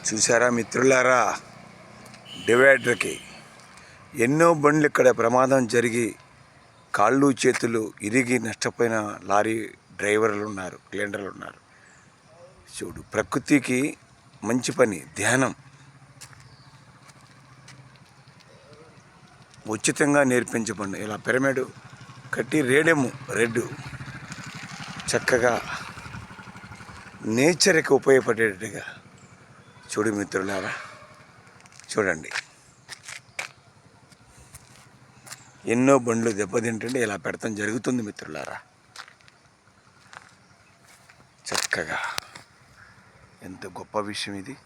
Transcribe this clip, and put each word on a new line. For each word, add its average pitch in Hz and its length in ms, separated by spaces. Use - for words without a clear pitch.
చూసారా 117 400
మిత్రులారా, 127 640
డివైడర్కి 120 680
ఎన్నో 160 220
బండ్లు 147 260
ఇక్కడ 127 180
ప్రమాదం 127 400
జరిగి 117 340
కాళ్ళు 131 300
చేతులు 117 400
ఇరిగి 123 300
నష్టపోయిన 113 500
లారీ 104 260
డ్రైవర్లు 104 520
ఉన్నారు, 92 260
క్లీనర్లు 101 460
ఉన్నారు. - 240
చూడు, 85 260
ప్రకృతికి 127 680
మంచి 127 300
పని, 104 200
ధ్యానం 120 340
ఉచితంగా 143 480
నేర్పించబడి 107 720
ఇలా 107 120
పిరమిడ్ 131 360
కట్టి 135 240
రేడెము 151 360
రెడ్ 117 240
చక్కగా 120 420
నేచర్కి 160 640
ఉపయోగపడేటట్టుగా 110 840
చూడు 110 280
మిత్రులారా, 98 540
చూడండి 90 400
ఎన్నో 131 200
బండ్లు 113 320
దెబ్బతింటుంటే 113 640
ఇలా 101 100
పెడతాం 110 260
జరుగుతుంది 117 460
మిత్రులారా. 76 500
చక్కగా - 500
ఎంత 92 180
గొప్ప 98 200
విషయం 101 320
ఇది. 127 140